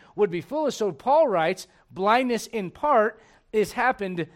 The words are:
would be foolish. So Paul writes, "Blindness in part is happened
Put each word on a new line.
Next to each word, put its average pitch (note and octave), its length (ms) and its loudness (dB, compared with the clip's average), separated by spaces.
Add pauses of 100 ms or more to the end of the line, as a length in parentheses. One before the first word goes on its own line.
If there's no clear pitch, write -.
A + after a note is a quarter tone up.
(160)
would G3+ 160 2
be F3 80 -4
foolish. C#4+ 380 -4
So G3+ 160 -2
Paul C#4+ 340 2
writes, F3+ 400 -2 (240)
"Blindness A3 560 0
in G3 240 -8
part A#3+ 480 0 (320)
is G#3+ 220 -2
happened G3 520 -4 (100)